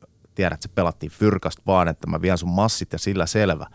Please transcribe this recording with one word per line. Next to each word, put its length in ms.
tiedät, 280
se 60
pelattiin 440
fyrkasta 540
vaan, 220
että 180
mä 160
vien 160
sun 100
massit 440
ja 60
sillä 280
selvä. 480